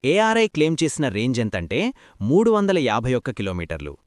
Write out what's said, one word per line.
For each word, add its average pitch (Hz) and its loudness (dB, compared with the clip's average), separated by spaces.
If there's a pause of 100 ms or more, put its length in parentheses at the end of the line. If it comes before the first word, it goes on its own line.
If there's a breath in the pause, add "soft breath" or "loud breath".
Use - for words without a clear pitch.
ఏఆర్ఐ 220 2
క్లెయిమ్ 156 0
చేసిన 151 -2
రేంజ్ 117 -2
ఎంతంటే 101 -2 (420 soft breath)
మూడు 170 4
వందల 202 2
యాభై 117 0
ఒక్క 120 -4
కిలోమీటర్లు. 82 -6 (140)